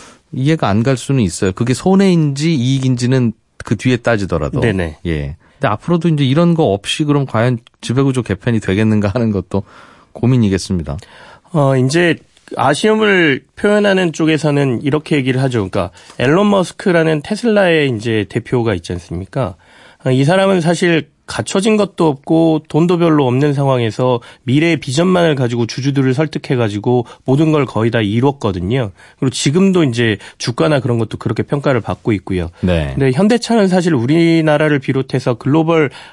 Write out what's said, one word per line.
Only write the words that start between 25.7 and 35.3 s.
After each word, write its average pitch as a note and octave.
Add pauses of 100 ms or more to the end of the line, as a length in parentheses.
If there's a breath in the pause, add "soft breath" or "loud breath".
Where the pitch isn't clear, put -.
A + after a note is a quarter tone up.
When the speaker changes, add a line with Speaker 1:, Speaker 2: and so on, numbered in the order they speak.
Speaker 2:
설득해가지고 B2 (180 loud breath)
모든 D3+
걸 D3
거의 A2+
다 A#2
이뤘거든요. A2 (280 loud breath)
그리고 C3+
지금도 F3+
이제 A#2 (180 loud breath)
주가나 D3
그런 A#2+
것도 A2+
그렇게 -
평가를 C#3
받고 -
있고요. F2+ (100)
Speaker 1:
네. E2
Speaker 2:
근데 C3+
현대차는 G#3
사실 F3
우리나라를 D3+
비롯해서 C3+